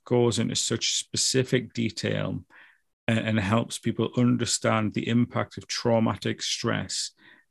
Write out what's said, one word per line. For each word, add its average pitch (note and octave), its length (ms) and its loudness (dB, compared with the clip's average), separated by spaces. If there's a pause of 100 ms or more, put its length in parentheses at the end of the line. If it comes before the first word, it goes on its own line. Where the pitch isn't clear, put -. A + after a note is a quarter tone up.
goes A#2+ 340 2
into - 180 -2
such - 420 -2
specific - 720 0
detail G#2 720 -2 (600)
and, A2+ 120 4
and A2 220 0
helps G#2+ 380 0
people A2+ 380 -2
understand A2+ 800 2
the - 140 -2
impact A#2 480 0
of - 100 -12
traumatic A2+ 760 0
stress - 720 -4 (380)